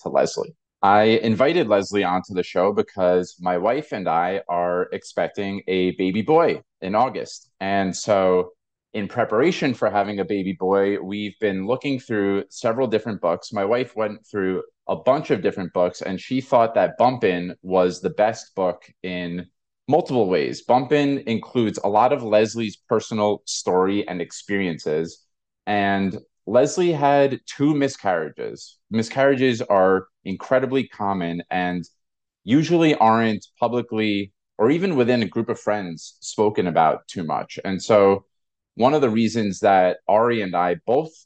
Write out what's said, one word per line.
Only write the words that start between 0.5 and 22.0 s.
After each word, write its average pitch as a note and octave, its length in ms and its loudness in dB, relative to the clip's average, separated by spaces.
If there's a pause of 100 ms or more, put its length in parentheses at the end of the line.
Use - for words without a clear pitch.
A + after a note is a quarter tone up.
I G#2 200 6 (180)
invited C3 460 2
Leslie G2+ 360 0
onto F#2 300 -2
the F2+ 80 -2
show F#2+ 320 0
because F#2 680 0
my F2+ 200 -2
wife B2+ 320 -2
and F#2 180 -6
I F2 400 0
are F2 420 -2
expecting G2 760 -6
a F#2 240 0
baby F#2+ 320 -2
boy D#3 400 2 (180)
in F#2+ 140 -4
August. - 640 -4
And G2 360 -2
so F#2 580 2 (420)
in G2+ 120 -6
preparation B2 680 0
for A2 160 0
having G2+ 280 -2
a F#2+ 60 -2
baby G2 340 -4
boy, G2 400 0
we've G2+ 400 -8
been G2 280 -2
looking C3 320 -2
through G2 500 -2
several A#2+ 380 -2
different G#2+ 340 -4
books. - 320 -2
My G2+ 100 -2
wife A#2+ 320 -2
went G#2 300 -6
through F#2+ 380 -4 (240)
a F#2+ 80 -4
bunch C#3 340 0
of G2+ 140 -2
different F2+ 280 -4
books, F2+ 300 -2
and F#2+ 180 -6
she C3 220 -6
thought A#2 320 2
that F#2+ 240 2
Bumpin' F#2+ 640 0
was F#2 400 0
the F#2+ 80 -2
best A2 460 -2
book F2+ 260 -2 (220)
in F2 420 -8 (420)
multiple C3+ 400 0
ways. D2 360 -2
Bumpin' C#3 640 2
includes A2 560 -2
a G2+ 60 0
lot A2+ 220 4